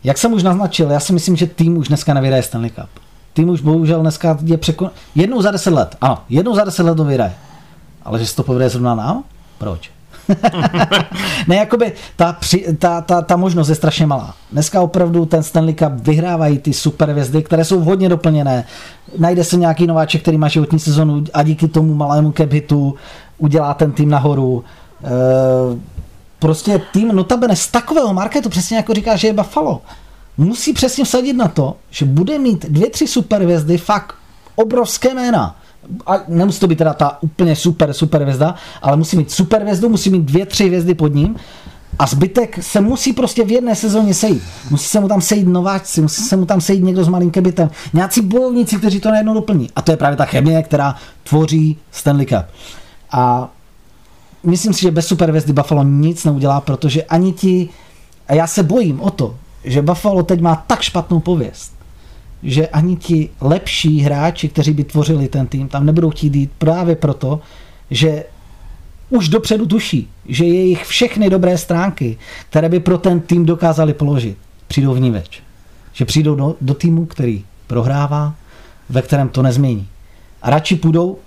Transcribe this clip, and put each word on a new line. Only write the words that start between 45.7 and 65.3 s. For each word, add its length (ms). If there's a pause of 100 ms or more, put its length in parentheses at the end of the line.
musí 220
se 140
mu 100
tam 140
sejít 240
někdo 200
s 40
malým 220
kebitem, 400 (220)
nějací 280
bojovníci, 560
kteří 240
to 100
najednou 240
doplní. 420
A 60
to 80
je 60
právě 200
ta 80
chemie, 380
která 320 (280)
tvoří 560 (120)
Stanley 360
Cup. 180 (680)
A 360 (960)
myslím 280
si, 80
že 100
bez 160
superhvězdy 460
Buffalo 300
nic 420
neudělá, 360
protože 420
ani 300
ti, 360 (600)
a 60
já 120
se 160
bojím 380
o 100
to, 240 (300)
že 180
Buffalo 400
teď 180
má 260
tak 160
špatnou 380
pověst, 520 (680)
že 260
ani 280
ti 340 (100)
lepší 600
hráči, 480
kteří 240
by 120
tvořili 440
ten 180